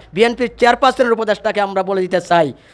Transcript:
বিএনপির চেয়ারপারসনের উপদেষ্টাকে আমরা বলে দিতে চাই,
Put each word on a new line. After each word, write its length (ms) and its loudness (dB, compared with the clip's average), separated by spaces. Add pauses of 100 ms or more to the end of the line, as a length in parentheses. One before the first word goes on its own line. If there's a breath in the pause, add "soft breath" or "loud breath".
(140 soft breath)
বিএনপির 360 0 (100)
চেয়ারপারসনের 560 2
উপদেষ্টাকে 500 -4
আমরা 240 -4
বলে 160 -2
দিতে 140 -2 (100)
চাই, 160 4 (280 soft breath)